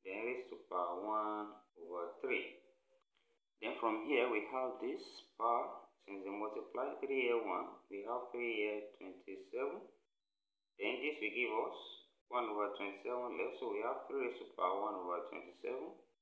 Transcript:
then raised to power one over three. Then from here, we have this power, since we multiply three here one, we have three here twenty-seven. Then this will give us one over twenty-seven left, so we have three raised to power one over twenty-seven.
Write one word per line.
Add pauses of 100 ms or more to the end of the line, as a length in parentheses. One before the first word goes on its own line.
then (100)
raised
to
power
one (160)
over
three. (1040)
Then
from
here,
we
have
this (360)
power, (160)
since
we
multiply
three
here
one,
we
have
three
here (160)
twenty-seven. (1040)
Then
this
will
give (160)
us (560)
one
over
twenty-seven
left,
so
we
have
three
raised
to
power
one
over
twenty-seven. (200)